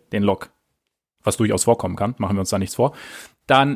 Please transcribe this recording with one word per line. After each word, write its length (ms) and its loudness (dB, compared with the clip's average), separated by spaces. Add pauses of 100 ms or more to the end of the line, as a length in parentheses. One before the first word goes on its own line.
(140)
den 100 0
Lock, 260 0 (760)
was 120 0
durchaus 300 0
vorkommen 320 0
kann, 220 -2
machen 180 0
wir 20 0
uns 100 -4
da 100 -2
nichts 160 -4
vor, 200 0 (520)
dann, 280 4